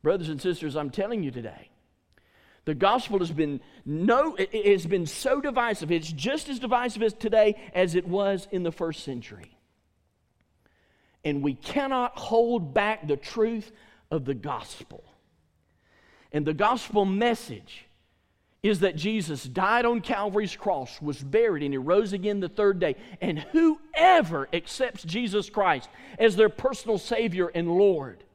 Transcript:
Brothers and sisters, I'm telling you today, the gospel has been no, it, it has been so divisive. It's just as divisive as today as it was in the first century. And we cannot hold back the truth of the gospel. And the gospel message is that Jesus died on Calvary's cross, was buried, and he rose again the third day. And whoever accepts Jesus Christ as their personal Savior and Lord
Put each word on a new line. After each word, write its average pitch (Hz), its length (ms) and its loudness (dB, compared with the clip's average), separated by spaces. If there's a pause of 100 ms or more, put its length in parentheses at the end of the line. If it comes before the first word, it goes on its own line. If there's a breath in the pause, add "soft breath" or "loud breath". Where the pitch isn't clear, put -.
Brothers 165 260 0
and 147 120 -6
sisters, 160 340 -4
I'm 147 140 -4
telling 208 340 -4
you 135 80 -4
today, 113 380 -12 (960 soft breath)
the 156 100 -2
gospel 202 440 2
has 165 120 -2
been 147 280 -2 (260 loud breath)
no, 226 500 2
it, 190 180 -2
it 202 180 2
has 185 140 2
been 175 200 0
so 262 360 -2
divisive. 233 500 -2
It's 165 200 -2
just 208 360 -4
as 262 120 -8
divisive 240 440 -2
as 214 100 0
today 214 420 4 (180 loud breath)
as 180 220 2
it 180 120 2
was 196 440 0
in 180 120 -2
the 165 80 0
first 160 320 -6
century. 117 540 -14 (1700)
And 143 180 -2
we 139 120 -2
cannot 262 600 -2
hold 226 560 0
back 214 340 0
the 147 100 0
truth 226 540 -2 (400 soft breath)
of 147 140 -4
the 135 100 -4
gospel. - 680 -12 (1300 soft breath)
And 151 140 -2
the 156 80 0
gospel 208 500 2
message 196 800 -2 (800)
is 202 160 2
that 185 160 2
Jesus 160 480 -4
died 196 420 2
on 240 160 2
Calvary's 208 540 -2
cross, 143 460 -4
was 147 200 -6
buried, 165 420 2
and 139 100 -2
he 135 40 -2
rose 185 340 2
again 202 280 -2
the 180 100 -4
third 196 300 2
day. 156 160 2 (260 loud breath)
And 156 180 -2
whoever 311 1120 4
accepts 208 520 -4
Jesus 202 460 -4
Christ 175 380 0 (300 loud breath)
as 214 180 6
their 214 140 8
personal 226 480 -2
Savior 185 560 0
and 170 240 0
Lord 156 460 2 (120)